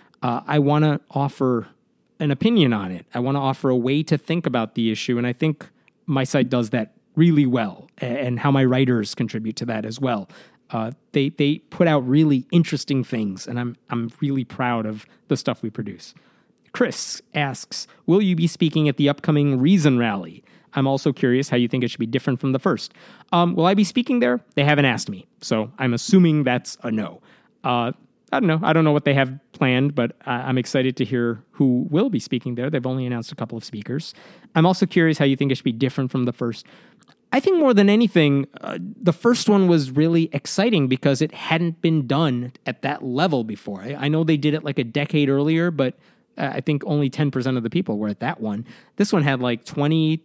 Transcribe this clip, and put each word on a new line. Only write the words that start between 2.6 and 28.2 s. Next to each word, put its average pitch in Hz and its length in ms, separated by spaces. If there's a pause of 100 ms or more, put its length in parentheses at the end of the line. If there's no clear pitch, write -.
on 98 180
it. 92 220
I 120 60
wanna 135 240
offer 135 260
a 131 80
way 131 280
to 151 120
think 160 300
about 120 280
the 113 160
issue. 117 280
And 120 80
I 120 80
think 156 340 (380)
my 135 180
site 127 240
does 123 220
that 113 240 (200)
really 156 300
well, 120 460 (100)
a-, 135 60
and 123 340
how 143 100
my 135 140
writers 123 500
contribute 110 420
to 120 100
that 110 180
as 110 160
well. 117 300 (400)
Uh, 113 220 (200)
they, 139 160
they 147 300 (100)
put - 180
out 143 220
really 143 440
interesting 143 520
things, 107 420
and 120 140
I'm, 120 160 (140)
I'm 117 200 (100)
really 135 240
proud 117 420
of 107 180 (240)
the 139 80
stuff - 260
we 120 60
produce. 101 460 (580)
Chris - 500 (120)
asks, - 520 (180)
"Will 180 160
you 185 160
be 165 100
speaking 156 440
at 131 80
the 143 100
upcoming 143 500
Reason 147 400
Rally? 98 460 (300)
I'm 139 120
also 135 280
curious 131 340
how - 80
you 120 100
think 123 160
it 120 60
should - 100
be 113 80
different 127 320
from 135 140
the 131 60
first." 131 340 (400)
Um, 175 240
will 165 80
I 185 80
be 208 120
speaking 247 360
there? 247 200 (140)
They 143 100
haven't 147 200
asked 113 240
me, 95 180 (140)
so 110 380
I'm 127 160
assuming 156 500
that's 123 380
a 120 80
no. 107 320 (420)
Uh, 120 280 (380)